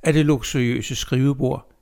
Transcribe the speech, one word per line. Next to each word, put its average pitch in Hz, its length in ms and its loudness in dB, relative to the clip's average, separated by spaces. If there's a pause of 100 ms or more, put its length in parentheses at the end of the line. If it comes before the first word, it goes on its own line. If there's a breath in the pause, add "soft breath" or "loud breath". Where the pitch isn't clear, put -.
af 160 100 4
det 151 120 4
luksuriøse 123 720 0
skrivebord 131 760 -2 (100)